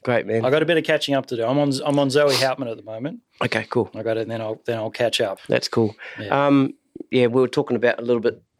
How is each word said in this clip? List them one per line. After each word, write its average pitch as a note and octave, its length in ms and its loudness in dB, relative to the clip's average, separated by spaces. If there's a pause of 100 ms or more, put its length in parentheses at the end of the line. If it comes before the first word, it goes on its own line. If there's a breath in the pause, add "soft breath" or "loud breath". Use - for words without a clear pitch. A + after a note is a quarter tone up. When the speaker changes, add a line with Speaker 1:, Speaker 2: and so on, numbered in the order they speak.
Speaker 1:
Great, A#2+ 220 0
man. A2 180 0
Speaker 2:
I C3 60 2
got D#3 120 4
a D3+ 40 0
bit E3 100 2
of D#3 80 0
catching D3+ 300 0
up C3 120 -2
to B2+ 100 -6
do. A2+ 80 -2
I'm C3 140 0
on, C#3+ 140 2 (120)
I'm C#3+ 140 2
on C#3 120 2
Zoe C#3+ 240 4
Houtman C3 340 0
at A2+ 80 -8
the - 80 -18
moment. A#2+ 360 -10 (220)
Speaker 1:
Okay, A2+ 280 -2
cool. A2+ 240 0
Speaker 2:
I A2 80 -10
got A2+ 160 -2
it, - 40 -2
and A2+ 80 -8
then A2+ 120 -6
I'll, A2 240 -8
then A#2 100 -2
I'll A2 140 -4
catch A#2 320 0
up. G2 160 -4 (100)
Speaker 1:
That's A#2 200 0
cool. A2 280 0 (240 loud breath)
Speaker 2:
Yeah. C#3 260 0
Speaker 1:
Um, C#3 280 2 (360)
yeah, B2 160 4
we A#2+ 140 2
were B2+ 80 4
talking B2+ 280 -2
about A#2 220 2
a A#2 40 -8
little A#2+ 180 0
bit A2 200 -2 (200)